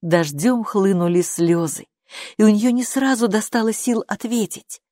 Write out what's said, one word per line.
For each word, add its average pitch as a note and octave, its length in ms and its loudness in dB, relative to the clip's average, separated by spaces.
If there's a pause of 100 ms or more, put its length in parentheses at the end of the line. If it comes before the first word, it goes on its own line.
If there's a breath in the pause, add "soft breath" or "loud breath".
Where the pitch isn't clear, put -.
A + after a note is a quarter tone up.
дождем E3+ 600 0
хлынули F3+ 580 2
слезы, E3+ 640 -2 (500 loud breath)
и G#3+ 60 4
у G#3+ 60 8
нее G#3+ 220 2
не B3 120 0
сразу C4+ 440 0
достало A3 460 -2
сил A3+ 340 -2
ответить. - 760 -6 (100)